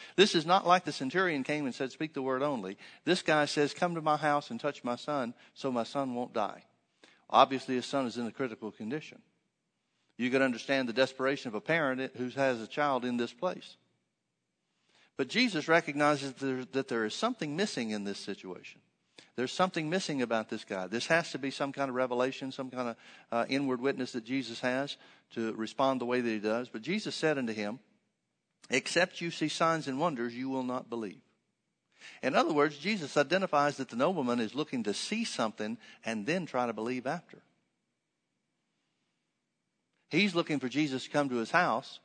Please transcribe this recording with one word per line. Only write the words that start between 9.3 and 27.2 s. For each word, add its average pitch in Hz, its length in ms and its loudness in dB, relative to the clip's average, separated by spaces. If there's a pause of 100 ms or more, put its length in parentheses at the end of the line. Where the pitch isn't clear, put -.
You 123 100 0
can 131 140 4
understand 131 460 0
the 117 40 -4
desperation 131 540 0
of 113 80 -6
a 104 60 -4
parent 131 560 0
who 123 140 -4
has 127 300 2
a 110 60 -6
child 131 380 0
in 123 120 0
this 120 160 -2
place. - 440 -6 (1400)
But 135 120 0
Jesus 185 400 2
recognizes 147 640 4
that 135 120 -8
there, 127 200 -2
that 131 240 -2
there 117 160 0
is 107 100 -2
something 220 400 -2
missing 151 360 -2
in 104 120 -4
this 101 160 -6
situation. - 640 -12 (540)
There's 123 180 -4
something 180 360 0
missing 170 320 -2
about 113 300 0
this 110 140 -6
guy. 92 240 -4
This 113 180 -2
has 165 260 2
to 135 60 -6
be 135 120 -6
some 139 220 -4
kind 139 160 -2
of 123 60 -4
revelation, 127 580 0
some 131 180 -10
kind 123 200 -4
of, 113 60 -8 (340)
uh, 117 180 0
inward 131 320 0
witness 127 320 -2
that 117 120 -6
Jesus 117 360 -4
has 131 360 -2 (340)
to 113 240 -2
respond 127 460 0
the 120 60 -2
way 123 140 2
that 120 80 0
he 110 100 0
does. 110 300 0
But 117 140 -10
Jesus 170 320 -4
said 156 240 2